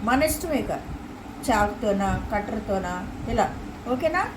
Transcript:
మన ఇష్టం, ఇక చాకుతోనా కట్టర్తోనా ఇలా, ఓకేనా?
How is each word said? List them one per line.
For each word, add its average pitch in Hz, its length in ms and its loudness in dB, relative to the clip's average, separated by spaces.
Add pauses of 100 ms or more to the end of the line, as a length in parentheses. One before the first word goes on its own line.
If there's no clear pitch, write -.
మన 277 200 6
ఇష్టం, 311 320 -2
ఇక 196 120 -2 (720)
చాకుతోనా 208 600 4 (240)
కట్టర్తోనా 202 600 -2 (400)
ఇలా, 220 140 4 (460)
ఓకేనా? 320 300 2 (140)